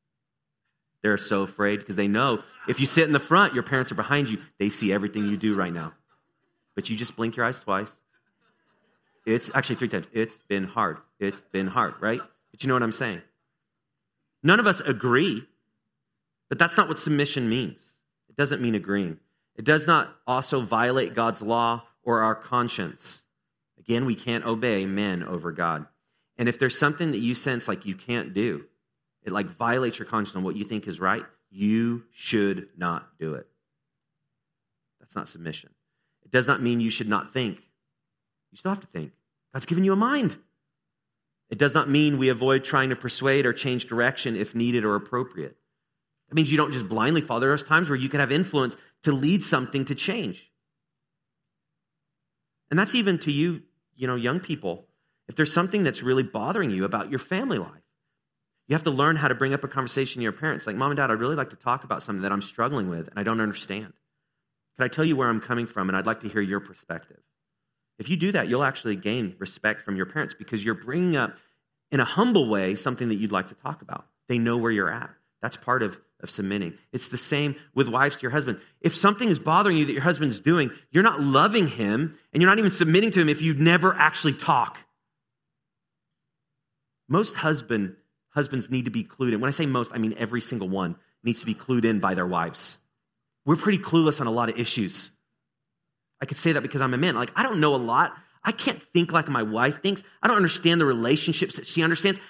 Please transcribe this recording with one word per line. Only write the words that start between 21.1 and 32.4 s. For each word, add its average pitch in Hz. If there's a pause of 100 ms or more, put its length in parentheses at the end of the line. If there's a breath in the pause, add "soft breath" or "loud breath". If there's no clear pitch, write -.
God's 113
law 117 (160)
or 117
our 110
conscience. - (540)
Again, 120
we 120
can't 117
obey 110
men 95
over 85
God. 80 (500)
And 120
if 120
there's 127
something 151
that 110
you 120
sense 123
like 95
you 95
can't 98
do, 95 (560)
it, 101
like, 98
violates 117
your 107
conscience 107
on 92
what 90
you 104
think 107
is 82
right, 95 (320)
you 113 (100)
should 98